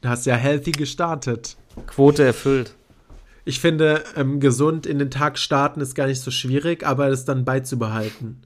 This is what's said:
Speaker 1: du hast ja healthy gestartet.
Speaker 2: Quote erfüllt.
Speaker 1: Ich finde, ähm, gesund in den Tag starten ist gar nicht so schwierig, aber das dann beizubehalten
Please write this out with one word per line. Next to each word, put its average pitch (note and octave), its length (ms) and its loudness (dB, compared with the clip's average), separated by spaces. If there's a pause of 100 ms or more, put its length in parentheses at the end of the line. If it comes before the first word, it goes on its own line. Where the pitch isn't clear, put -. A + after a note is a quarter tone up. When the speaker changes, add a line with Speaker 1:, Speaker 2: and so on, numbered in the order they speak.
Speaker 1:
du B2+ 80 -4
hast B2 160 -2
ja B2+ 100 4
healthy C#3+ 360 0
gestartet. D3 840 -4 (320)
Speaker 2:
Quote C#3+ 360 6
erfüllt. C3 520 2 (680)
Speaker 1:
Ich - 140 -6
finde, D#3 440 4 (120)
ähm, C#3 240 0
gesund C#3+ 480 2
in D3 120 -2
den C#3 120 -2
Tag C#3+ 260 -2
starten D3 420 0
ist C3 160 -6
gar C#3 120 0
nicht C3 140 -2
so C3 100 -8
schwierig, C#3+ 540 -2
aber C#3 240 2
das C3 160 -2
dann C3 200 0
beizubehalten A2+ 1000 -4